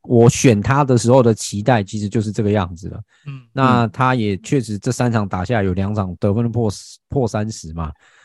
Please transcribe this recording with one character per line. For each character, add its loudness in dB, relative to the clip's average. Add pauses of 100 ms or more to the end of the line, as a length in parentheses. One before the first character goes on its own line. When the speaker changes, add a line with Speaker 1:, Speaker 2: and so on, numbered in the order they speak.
Speaker 1:
我 6
选 4
他 0
的 2
时 2
候 8
的 4
期 -8
待 2
其 -8
实 -4
就 -2
是 -4
这 -4
个 0
样 -2
子 -14
了。 -14 (260)
Speaker 2:
嗯。 -16 (100)
Speaker 1:
那 2
他 0
也 -2
确 -2
实 -6
这 -4
三 -2
场 0
打 -4
下 -2
来 0
有 0
两 -4
场 -4
得 0
分 -2
破， -2 (380)
破 -2
三 -6
十 -14
嘛， -8 (340)